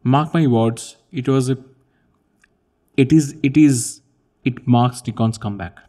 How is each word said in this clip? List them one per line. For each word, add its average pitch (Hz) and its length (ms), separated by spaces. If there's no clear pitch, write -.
mark 143 320
my 165 140
words, 113 480
it 127 160
was 131 220
a, 131 80
it 131 160
is, 151 320
it 139 140
is, 139 440
it 131 200
marks 123 400
Nikon's 113 320
comeback. 98 400